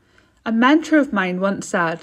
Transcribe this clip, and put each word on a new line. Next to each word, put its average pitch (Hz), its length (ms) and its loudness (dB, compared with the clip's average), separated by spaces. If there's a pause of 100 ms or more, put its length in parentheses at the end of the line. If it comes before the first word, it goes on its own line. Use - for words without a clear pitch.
(480)
A 233 40 -4
mentor 285 460 2
of 277 160 0
mine 185 260 -2
once 190 280 -4
said 170 360 -4